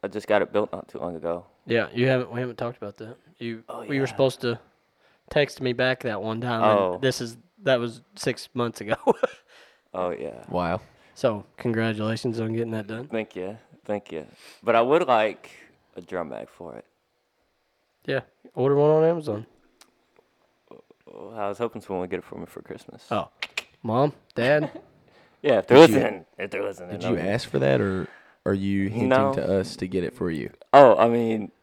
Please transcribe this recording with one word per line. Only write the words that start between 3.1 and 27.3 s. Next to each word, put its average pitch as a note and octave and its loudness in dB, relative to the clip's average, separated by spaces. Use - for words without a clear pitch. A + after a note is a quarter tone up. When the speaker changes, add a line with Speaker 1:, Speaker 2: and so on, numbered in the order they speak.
Speaker 2:
You, A#2 -10
Speaker 1:
Oh, - -12
Speaker 2:
we C#3+ -4
were C3+ 0
Speaker 1:
yeah. B2 -6
Speaker 2:
supposed C3 0
to A#2+ -4
text D3 0
me B2+ -2
back B2+ 0
that G#2 -6
one A2 -4
time. A#2+ -2
And G#2 6
Speaker 1:
Oh. F2+ 0
Speaker 2:
this C3 0
is, A#2 -10
that C3 2
was A#2+ -8
six - -6
months A#2+ -6
ago. G#2 -4
<laughs> - 4
Speaker 1:
Oh, F2+ -4
yeah. B1 -10
Speaker 3:
Wow. F2 -2
Speaker 2:
So, G#2+ -2
congratulations A2+ -4
on A2+ -4
getting A#2 -4
that A2 -8
done. A2+ -12
Speaker 1:
Thank A2 -8
you. F#2+ -10
Thank G#2 -8
you. D#2 -10
But A2+ 2
I A#2 4
would D3+ 2
like A2 0
a F#2 -14
drum E2+ -8
mag G#1+ -12
for D2+ -18
it. G#1+ -18
Speaker 2:
Yeah, C3+ -4
order C#3 2
one D3 4
on D#3 4
Amazon. D3 -2
Speaker 1:
Oh, - -20
I G#2 -4
was G2+ -6
hoping A2+ -6
someone F#2 -6
would F2+ -6
get F#2 -4
it - -12
for - -16
me F2 -12
for - -18
Christmas. - -18
Speaker 2:
Oh, G2+ -4
Mom, B2+ 0
Dad. C#3+ 2
<laughs> - -20
Speaker 1:
Yeah, C3 4
if F#2+ 0
they're B2 10
Speaker 3:
Did D#3+ 12
you, A2 2
Speaker 1:
listening. G#2+ -2
If G2 -10
they're G2+ -6
listening, F#2 -10
Speaker 3:
did F#2+ -8
Speaker 1:
I - -2
Speaker 3:
you - 0
Speaker 1:
mean. E2+ -4
Speaker 3:
ask G#2+ -4